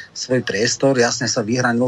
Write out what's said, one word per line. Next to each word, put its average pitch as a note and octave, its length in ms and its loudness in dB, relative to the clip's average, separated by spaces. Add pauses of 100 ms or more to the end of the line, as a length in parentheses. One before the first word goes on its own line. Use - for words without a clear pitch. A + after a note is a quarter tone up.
(160)
svoj B2+ 260 -2
priestor, A#2+ 540 0
jasne A#2+ 320 2
sa A2+ 160 -2
vyhranil, A#2+ 440 0